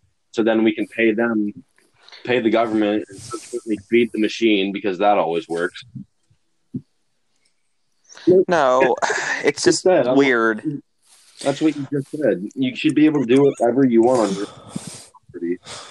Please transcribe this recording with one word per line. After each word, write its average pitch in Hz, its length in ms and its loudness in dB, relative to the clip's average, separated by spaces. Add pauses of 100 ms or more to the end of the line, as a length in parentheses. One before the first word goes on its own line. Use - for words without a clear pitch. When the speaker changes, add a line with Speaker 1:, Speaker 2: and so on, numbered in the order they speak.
(320)
Speaker 1:
So 117 100 -2
then 113 200 2
we 110 120 2
can 101 120 -6
pay 113 260 0
them, 107 520 -4 (600)
pay 123 160 0
the 110 100 0
government, 107 580 0
and 95 100 -20
subsequently - 600 -8 (120)
feed 117 220 2
the 110 80 -4
machine, 104 520 0
because 95 260 -6
that 101 200 2
always 82 300 -2
works. 85 340 -6 (2750)
Speaker 2:
No, 135 480 2 (480)
it's - 220 -2
Speaker 1:
Just - 0 -
Speaker 2:
just - 180 2
Speaker 1:
said, 165 240 4
I'm 131 100 2
Speaker 2:
weird. 127 680 0 (580)
Speaker 1:
That's 139 220 -2
what 156 120 2
you 139 160 -8
just 135 200 -6
said. 104 440 -2
You 127 220 -4
should 151 180 0
be 151 120 4
able 147 140 2
to 120 60 -2
do 131 160 4
whatever 131 440 2
you 113 160 4
want 117 280 2
on 95 60 -4
your 101 100 -8
property. - 1120 -12 (320)